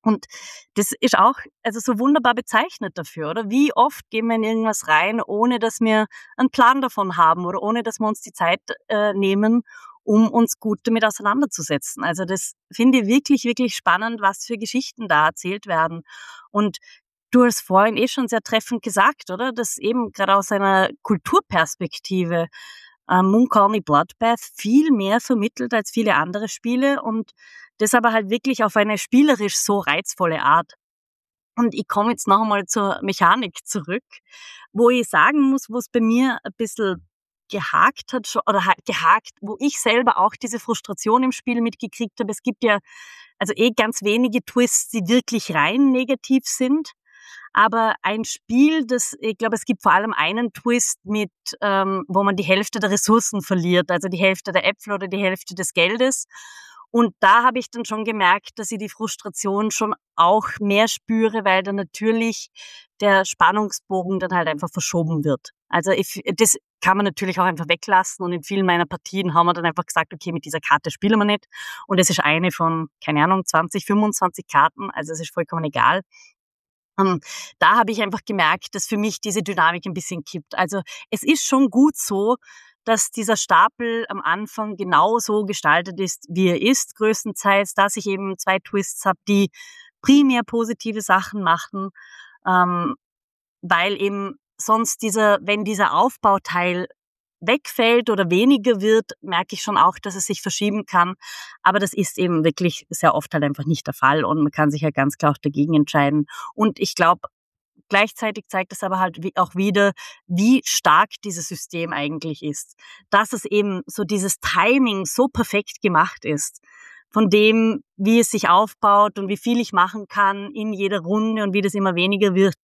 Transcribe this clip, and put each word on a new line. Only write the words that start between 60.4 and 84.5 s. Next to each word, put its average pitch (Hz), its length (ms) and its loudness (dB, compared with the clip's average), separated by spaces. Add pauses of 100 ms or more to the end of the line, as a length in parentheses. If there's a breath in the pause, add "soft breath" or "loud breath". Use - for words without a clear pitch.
mehr 208 260 2
spüre, 220 560 -2
weil 190 180 2
dann 196 140 -6
natürlich 226 760 -4 (520 loud breath)
der 196 240 4
Spannungsbogen 185 960 -2
dann 180 120 -4
halt 170 160 0
einfach 156 240 -4
verschoben 165 540 -2
wird. 143 240 -2 (180)
Also - 240 0
ich, 185 300 -2 (140)
das - 220 2 (220)
kann 190 160 2
man 202 80 0
natürlich 185 380 -2
auch - 20 2
einfach 170 240 -2
weglassen 185 560 0
und 175 80 -4
in 175 100 -4
vielen 196 240 -2
meiner 175 200 2
Partien 180 480 -6
haben 170 140 4
wir 175 60 2
dann 170 120 -6
einfach 170 200 -2
gesagt, - 280 -4
okay, 165 180 -10
mit 165 140 -6
dieser 151 160 -6
Karte 147 280 0
spielen 214 300 0
wir 202 60 2
nicht. 208 200 -2 (420 loud breath)
Und 185 120 0
es 180 100 4
ist 147 120 -2
eine 160 300 0
von, 165 360 -4 (160)
keine 151 180 0
Ahnung, 185 240 2
zwanzig, 170 400 -2
fünfundzwanzig 202 640 -2
Karten, 156 440 0
also 156 200 -10
es 160 80 -10
ist 165 140 -12
vollkommen 165 320 -4
egal. 143 380 0 (920 soft breath)
Ähm, 190 220 0 (400 loud breath)
da 180 160 4
habe 233 160 0
ich 220 100 -4
einfach 196 240 -4
gemerkt, 185 500 -2
dass 190 120 -8
für 214 100 -4
mich 208 220 -4
diese 208 240 -4
Dynamik 170 420 0
ein 185 80 -8
bisschen 170 300 -10
kippt. - 340 -12
Also 196 240 -4 (300 loud breath)
es 208 100 -6
ist 285 220 0
schon 262 260 0
gut 277 280 2
so, 214 400 -2 (480 loud breath)
dass 220 260 0
dieser 220 240 -2
Stapel 226 720 0
am 202 140 -8
Anfang 214 560 -6